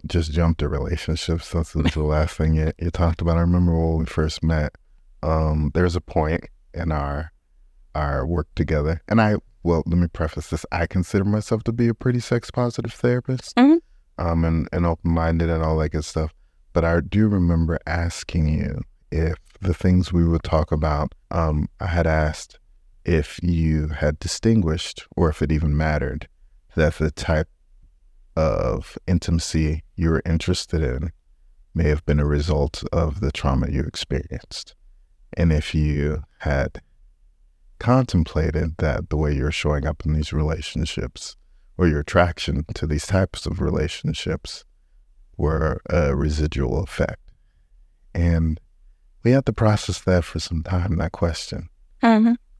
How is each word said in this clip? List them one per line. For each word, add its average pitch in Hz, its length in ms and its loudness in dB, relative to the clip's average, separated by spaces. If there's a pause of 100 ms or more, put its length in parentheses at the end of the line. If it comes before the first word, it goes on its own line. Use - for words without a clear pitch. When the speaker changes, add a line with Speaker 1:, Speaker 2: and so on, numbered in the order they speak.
Speaker 1:
just 80 260 -2
jump 82 280 2
to 73 100 0
relationships, 80 800 -4
since - 280 -4
it's 80 200 0
the 76 80 0
Speaker 2:
<laughs> - 0 -
Speaker 1:
last 76 340 0
thing 80 160 2
you, 78 240 2
you 85 140 -4
talked 82 300 0
about. 85 160 2
I 85 40 4
remember 87 300 4
when 82 260 2
we 82 80 0
first 78 380 -2
met, 78 300 0 (500)
um, 78 500 0
there 85 120 4
was 87 100 0
a 90 60 -2
point 78 440 -2 (300)
in 165 160 -4
our, 143 400 -4 (640)
our 143 320 -2
work 85 260 -2
together, 78 540 0
and 110 120 4
I, 107 180 4 (260)
well, 85 240 2
let 85 100 2
me 87 100 4
preface - 440 -6
this. - 200 -4
I 85 140 0
consider 95 400 0
myself 107 380 -2
to 120 80 -4
be 120 160 2
a 117 80 2
pretty 123 240 0
sex-positive 120 760 -4
therapist, 123 640 -2
Speaker 2:
Mm-hmm. 285 220 6 (460)
Speaker 1:
um, 82 220 2
and, 82 260 0
and 87 140 0
open-minded 82 640 0
and 80 140 0
all 80 160 0
that 78 100 0
good - 160 -4
stuff. - 260 -4 (420)
But 82 120 2
I 85 140 2
do 101 280 2
remember 85 600 2
asking 85 640 -2
you 76 320 -2 (280)
if 80 280 -2 (240)
the 92 120 0
things 90 400 2
we 85 140 4
would 82 160 0
talk 78 280 0
about, 76 440 -2 (160)
um, 78 380 0 (100)
I - 80 -4
had 82 180 0
asked 78 540 -2 (460)
if 80 360 0
you 78 480 2
had 73 300 -2
distinguished, 87 880 0 (100)
or 85 140 2
if - 140 -2
it 71 80 0
even 76 260 2
mattered, 78 500 -2 (480)
that 78 200 4
the 78 160 0
type 78 360 -2 (880)
of 78 720 -2
intimacy 82 800 0 (120)
you 82 140 0
were 80 160 2
interested 82 560 -2
in 71 300 -4 (640)
may 80 120 2
have 76 200 0
been 73 120 4
a 73 60 2
result 73 640 0
of 80 300 0
the - 100 -2
trauma - 380 0
you 69 120 -2
experienced. - 920 -8 (640)
And 85 160 4
if 73 220 0
you 76 480 0 (160)
had 67 420 -2 (1000)
contemplated 80 1000 2
that 76 300 -2
the 76 80 -2
way 76 160 2
you're 69 180 0
showing 73 340 -2
up 73 180 -6
in 76 100 0
these 78 200 -2
relationships, - 1040 -4 (400)
or 92 100 4
your 76 120 4
attraction 82 760 2
to - 140 -6
these 76 180 -2
types - 400 0
of 80 160 -4
relationships, - 1040 -4 (720)
were 76 420 0 (100)
a 73 260 2
residual 73 640 0
effect. - 380 -4 (960)
And 82 440 2 (640)
we 117 100 4
had 135 140 4
to 117 80 0
process 104 460 2
that 90 240 2
for - 160 -6
some 80 240 -4
time, 92 320 -2
that 82 160 -2
question. - 560 -4 (340)
Speaker 2:
Mm-hmm. 226 340 6 (240)